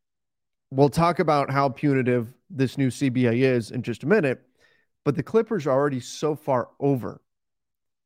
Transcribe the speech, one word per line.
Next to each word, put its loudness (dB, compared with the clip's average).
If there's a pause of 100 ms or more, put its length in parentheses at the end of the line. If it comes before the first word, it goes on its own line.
(720)
we'll 4
talk 2
about 2
how 2
punitive 0 (160)
this -4
new 2
C -2
B 0
A 2
is 0
in -6
just -8
a -6
minute, 0 (640)
but 0
the -4
Clippers -2
are 2
already 0
so -6
far -2 (120)
over, -2 (840)